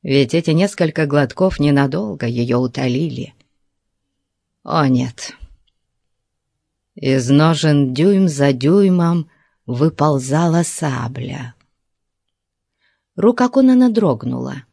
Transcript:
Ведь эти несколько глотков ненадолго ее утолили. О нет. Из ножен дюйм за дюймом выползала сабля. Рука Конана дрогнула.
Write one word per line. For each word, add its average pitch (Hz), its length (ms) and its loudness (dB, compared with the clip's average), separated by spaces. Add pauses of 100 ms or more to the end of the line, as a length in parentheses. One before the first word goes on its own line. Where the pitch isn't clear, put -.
Ведь 139 300 0
эти 165 180 0
несколько 160 560 0
глотков 147 520 -2
ненадолго 143 680 0
ее 120 320 -2
утолили. 127 720 -4 (1300)
О 151 240 0
нет. 127 460 -2 (1600)
Из 135 340 -2
ножен 147 640 2
дюйм 190 340 2
за 139 260 2
дюймом 170 760 2 (360)
выползала 151 1000 0
сабля. 123 920 -8 (1600)
Рука 247 340 2
Конана 254 400 4
дрогнула. 127 840 -2